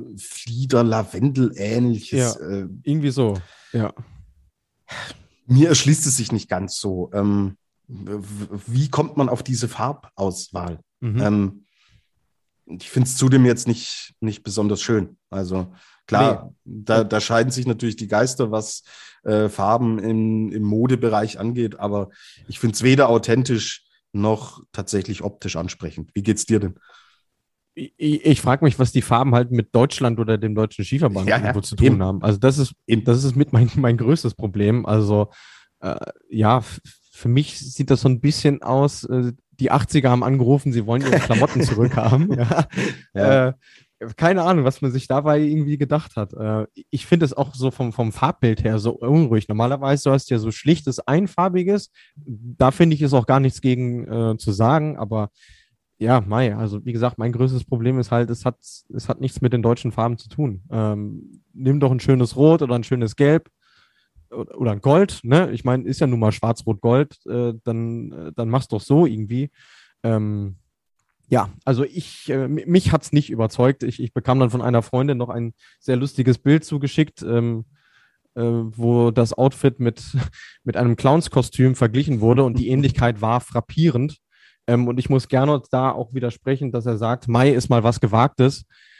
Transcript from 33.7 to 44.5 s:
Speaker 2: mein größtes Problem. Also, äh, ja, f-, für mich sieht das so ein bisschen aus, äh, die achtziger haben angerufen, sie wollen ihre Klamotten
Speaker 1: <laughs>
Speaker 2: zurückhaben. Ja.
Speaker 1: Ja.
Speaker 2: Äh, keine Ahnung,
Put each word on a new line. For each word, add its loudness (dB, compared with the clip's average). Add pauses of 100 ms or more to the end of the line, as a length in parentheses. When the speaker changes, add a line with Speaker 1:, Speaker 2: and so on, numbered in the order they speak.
Speaker 2:
mein 2
größtes 0
Problem. 0
Also, 2 (500)
äh, -6 (340)
ja, 2
f-, -10 (300)
für -6
mich 0
sieht -4
das 4
so 4
ein 2
bisschen 0
aus, 0
äh, -2 (280)
die 0
achtziger 2
haben 2
angerufen, 2
sie -2
wollen 0
ihre 2
Klamotten 2
Speaker 1:
<laughs> -
Speaker 2:
zurückhaben. 2
Ja. 0 (480)
Speaker 1:
Ja. 2
Speaker 2:
Äh, -4 (640)
keine 2
Ahnung, 2